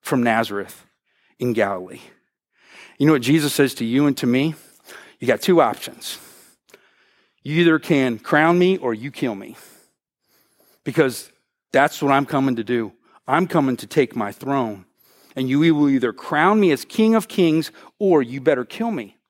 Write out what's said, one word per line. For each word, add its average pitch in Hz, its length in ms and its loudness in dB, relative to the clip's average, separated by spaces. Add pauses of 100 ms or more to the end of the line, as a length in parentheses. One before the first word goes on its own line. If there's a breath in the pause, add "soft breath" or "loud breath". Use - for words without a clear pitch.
from 131 220 -2
Nazareth 110 640 -4 (520)
in 123 140 -4
Galilee. 98 480 -4 (960 loud breath)
You 139 100 0
know 160 60 6
what 139 80 2
Jesus 147 320 0
says 139 220 0
to 120 100 -6
you 131 220 0
and 139 100 0
to 139 100 -4
me? 139 280 0 (680 loud breath)
You 120 60 -6
got 117 160 0
two 175 180 4
options. - 580 -4 (1200 soft breath)
You 156 180 -2
either 165 180 4
can 131 400 0
crown 160 400 2
me 185 200 2
or 120 160 -4
you 120 160 -10
kill 123 240 -4
me, 98 220 -16 (1300)
because 135 480 -2 (420)
that's 143 280 2
what 143 100 0
I'm 139 140 2
coming 135 320 -2
to 113 80 -6
do. 113 280 -4 (340 soft breath)
I'm 160 200 0
coming 135 320 0
to - 80 -14
take - 300 -2
my 104 160 -6
throne. 120 540 -6 (500 soft breath)
And 131 100 -4
you 135 120 0 (160)
will 147 160 2
either 123 240 0
crown 175 440 0
me 190 140 4
as - 140 -4
King 220 280 2
of 220 140 0
Kings 160 420 0 (280 loud breath)
or 180 240 2
you 127 180 -8
better 131 240 0
kill 226 260 -8
me. 117 280 -10 (120)